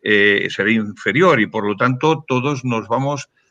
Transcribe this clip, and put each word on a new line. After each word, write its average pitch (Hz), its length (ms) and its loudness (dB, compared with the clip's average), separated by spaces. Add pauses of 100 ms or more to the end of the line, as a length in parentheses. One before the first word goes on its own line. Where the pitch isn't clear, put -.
eh, 101 480 2
será 101 220 -2
inferior 113 680 2
y, 101 60 0
por 104 200 -4
lo 104 80 -2
tanto, 131 520 0
todos 131 360 -2
nos 113 240 -4
vamos 135 420 -4 (200)